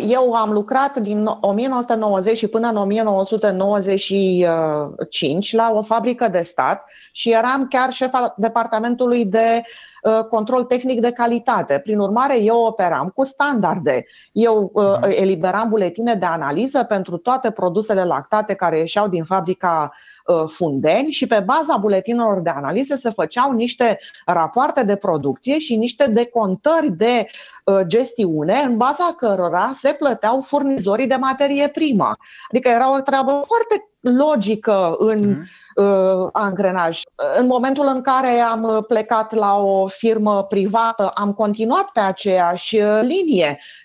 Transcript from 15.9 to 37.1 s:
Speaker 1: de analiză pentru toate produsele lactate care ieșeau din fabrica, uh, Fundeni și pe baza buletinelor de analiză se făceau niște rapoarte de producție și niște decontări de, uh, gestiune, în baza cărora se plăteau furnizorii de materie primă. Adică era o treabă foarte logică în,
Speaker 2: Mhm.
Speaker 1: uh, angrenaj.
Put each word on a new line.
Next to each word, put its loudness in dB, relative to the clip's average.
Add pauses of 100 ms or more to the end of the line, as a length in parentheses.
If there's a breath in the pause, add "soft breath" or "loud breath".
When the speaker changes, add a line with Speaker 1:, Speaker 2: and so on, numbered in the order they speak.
Speaker 1:
de -2
analiză -2
pentru -4
toate -2
produsele 0
lactate -2
care 0
ieșeau 0
din -2
fabrica, -2 (340 loud breath)
uh, 2
Fundeni 0
și -2
pe 2
baza 0
buletinelor 0
de -2
analiză -4
se -4
făceau -2
niște 0 (260 loud breath)
rapoarte 0
de 0
producție -2
și -2
niște 0
decontări 0
de, 0 (400 loud breath)
uh, 4
gestiune, 0
în 0
baza 0
cărora 0
se -2
plăteau 0
furnizorii -2
de 0
materie 0
primă. 0 (360 loud breath)
Adică 0
era 4
o 0
treabă 0
foarte 0 (120)
logică 2
în, 2
Speaker 2:
Mhm. -2 (280 loud breath)
Speaker 1:
uh, 2
angrenaj. 0 (380)